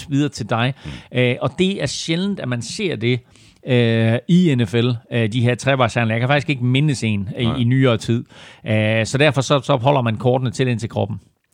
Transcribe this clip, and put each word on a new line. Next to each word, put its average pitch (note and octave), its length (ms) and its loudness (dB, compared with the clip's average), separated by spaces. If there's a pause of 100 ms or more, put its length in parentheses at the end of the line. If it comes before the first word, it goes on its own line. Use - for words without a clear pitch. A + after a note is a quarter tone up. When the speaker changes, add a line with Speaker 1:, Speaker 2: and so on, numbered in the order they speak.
Speaker 1:
videre C#3 200 0
til A2 200 -10
dig. B2 240 0 (120)
Speaker 2:
Mm. C3 340 -10
Speaker 1:
Øh, B2 220 2
og C#3+ 180 -2
det F#3+ 240 0
er - 20 -4
sjældent, F3 540 -4
at C3 80 -8
man A#2+ 140 -4
ser E3 340 -6
det, A#2+ 240 0 (480)
øh, A2+ 500 2 (100)
i E3+ 280 4
N A#2+ 120 0
F - 60 -8
L, A#2+ 180 2 (220)
øh, A#2 180 0
de B2 100 0
her B2 140 2
trevejshandler. A#2+ 600 0
Jeg A#2 60 -2
kan B2+ 80 -2
faktisk C#3+ 200 0
ikke B2 160 -2
mindes C3 380 2
en, G2+ 340 0
øh, B2 80 -2
Speaker 2:
Nej. A2+ 120 0
Speaker 1:
i B2 60 0
nyere B2 340 4
tid. A#2+ 280 -2 (420)
Øh, A2 380 2
så C3 120 -4
derfor C#3 240 2
så, C#3+ 220 2
så C#3+ 120 0
holder C3 260 0
man A2+ 160 -2
kortene B2+ 340 0
tæt C3 160 -2
ind A#2 120 -2
til G#2+ 100 -8
kroppen. G#2 300 -4 (340)